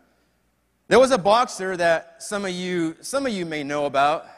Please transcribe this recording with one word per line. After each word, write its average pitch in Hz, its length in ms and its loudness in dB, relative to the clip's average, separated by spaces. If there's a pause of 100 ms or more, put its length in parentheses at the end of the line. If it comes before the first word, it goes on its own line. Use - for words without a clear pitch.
(880)
There 208 120 6
was 262 100 6
a 262 80 2
boxer 190 580 0
that 170 460 0
some 202 220 -8
of 185 80 -6
you, 180 480 -4
some 277 260 -4
of 247 60 -4
you 185 120 -4
may 151 200 -6
know 143 220 -4
about. 143 400 0 (120)